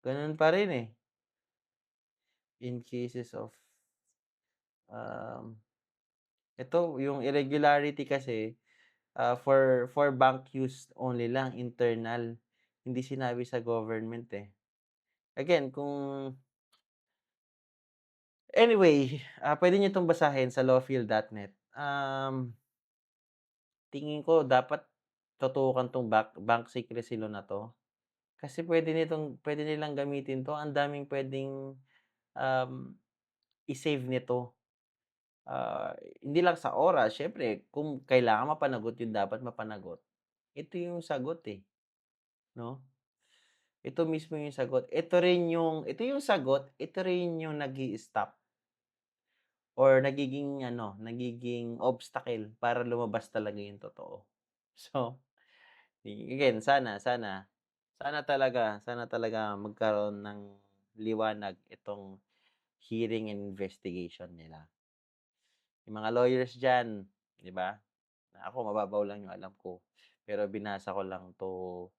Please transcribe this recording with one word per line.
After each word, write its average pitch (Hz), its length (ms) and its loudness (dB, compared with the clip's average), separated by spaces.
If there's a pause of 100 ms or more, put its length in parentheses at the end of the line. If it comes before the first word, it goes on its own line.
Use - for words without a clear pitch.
Ganun 143 320 -4
pa 156 160 6
rin 190 240 4
eh. 117 140 -2 (1800)
In 123 160 -8
cases 123 560 -8
of 113 160 -10 (1400)
um, 113 680 -12 (960)
ito, 160 460 0
yung 139 240 -2
irregularity 143 840 4
kasi, 123 480 -2 (600)
ah, 120 180 4
for, 131 560 6
for 143 240 4
bank 131 400 4
use 131 400 -6
only 123 320 -2
lang, 127 300 -2
internal. 117 800 -2 (480)
Hindi 127 160 -4
sinabi 131 420 -4
sa 123 160 -4
government 113 760 -4
eh. 101 120 -10 (880)
Again, 139 380 2
kung 139 580 -6 (2250)
Anyway, 160 640 8 (240)
ah, 147 160 2
pwede 180 160 6
nyo 196 160 4
itong 185 160 2
basahin 143 400 4
sa 127 160 0
lawfeel 131 400 4
dot 107 320 0
net. 101 160 -12 (240)
Um, 135 800 -4 (1400)
tingin 151 320 -6
ko, 160 240 6
dapat 131 400 4 (480)
tutukan 131 560 2
tong 123 160 -2
bank, 110 320 4
bank 117 320 2
secrecy 117 480 -6
law 110 80 -4
na 104 160 -8
to. 104 320 -10 (640)
Kasi 147 240 -8
pwede 165 320 4
nitong, 156 480 -2
pwede 151 240 -2
nilang 151 300 -4
gamitin 139 500 -4
to. 147 80 -4
Ang 151 160 -6
daming 143 400 -2
pwedeng, 135 640 -6 (600)
um, 131 360 0 (920)
i-save 139 400 -2
nito. 123 480 -2 (920)
Ah, - 480 -6 (280)
hindi 147 200 2
lang 175 160 4
sa - 160 -2
oras. 131 440 4
Syempre, 143 520 -4
kung 147 360 -6
kailangan 127 520 4
mapanagot 117 440 -2
yung 113 120 -4
dapat 101 320 0
mapanagot, 107 560 -10 (560)
ito 156 220 -14
yung 175 260 -6
sagot 147 440 -4
eh. 98 120 -10 (960)
No? 120 240 -10 (1040)
Ito 160 240 -2
mismo 156 320 -6
yung 147 140 -8
sagot. 131 340 0
Ito 175 320 2
rin 175 320 4
yung, 160 320 0
ito 156 160 -6
yung 277 220 -2
sagot, 139 580 2
ito - 240 -6
rin 175 360 0
yung 156 200 -6
nag-i-stop. 131 720 -4 (1400)
Or 131 220 8
nagiging, 139 640 -2
ano, 117 320 -6
nagiging 120 840 -6
obstacle 120 760 -4
para 120 240 0
lumabas 120 500 -4
talaga 104 300 -4
yung 101 180 -14
totoo. - 460 -16
<laughs> - 80 -20 (420)
So, 127 400 -6 (880)
again, 110 560 0
sana, 123 400 2
sana, 107 480 -4 (480)
sana 143 320 -6
talaga, 123 560 2
sana 120 240 -8
talaga 110 480 -2
magkaroon 104 640 0
ng 104 200 -12 (600)
liwanag 107 560 -2 (160)
itong 98 480 -14 (640)
hearing 110 480 -2
and 101 240 -10
investigation 90 800 -10
nila. 80 320 -20 (1200)
Yung 107 140 -12
mga 110 100 0
lawyers 123 460 4
dyan, 120 500 2 (320)
di 92 140 -20
ba? 92 240 -4 (760)
Ako, 117 200 -6
mababaw 104 360 0
lang 104 180 -10
yung 90 80 -14
alam 95 220 -14
ko. 92 240 -14 (480)
Pero 104 220 -2
binasa 101 420 -6
ko 98 140 -2
lang 92 340 -10
to 92 480 -8 (120)